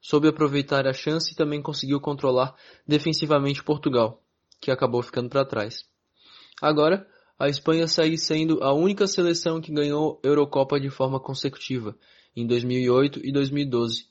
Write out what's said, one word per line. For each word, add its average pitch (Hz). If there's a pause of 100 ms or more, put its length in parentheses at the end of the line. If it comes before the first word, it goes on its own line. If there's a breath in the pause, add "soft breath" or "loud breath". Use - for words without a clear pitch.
Soube 151
aproveitar 143
a 135
chance 160
e -
também 147
conseguiu 139
controlar 131 (340 loud breath)
defensivamente 147
Portugal, 123 (360)
que -
acabou 123
ficando 123
pra 135
trás. 117 (800 loud breath)
Agora, 151 (320 soft breath)
a 139
Espanha 160
segue 160
sendo 156
a 139
única 190
seleção 170
que 156
ganhou 147
Eurocopa 143
de 139
forma 135
consecutiva, 131 (400 soft breath)
em 117
dois 120
mil 123
e 123
oito 135
e 135
dois 139
mil 143
e 139
doze 117